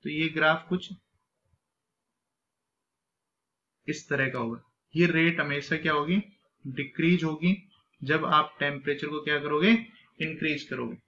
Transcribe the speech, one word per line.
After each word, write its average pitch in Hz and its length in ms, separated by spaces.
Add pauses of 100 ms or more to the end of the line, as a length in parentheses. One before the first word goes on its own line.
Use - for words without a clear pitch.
तो 143 40
ये 156 200
graph 160 400
कुछ 180 220 (3000)
इस - 220
तरह 135 200
का 127 100
होगा। 117 220 (320)
ये 170 140
rate 165 320
हमेशा 143 380
क्या 156 160
होगी? 156 280 (440)
decrease 160 580
होगी 160 320 (460)
जब 151 240
आप 156 340
temperature 143 480
को 147 160
क्या 151 160
करोगे? 151 320 (500)
Increase 156 420
करोगे। 123 340 (100)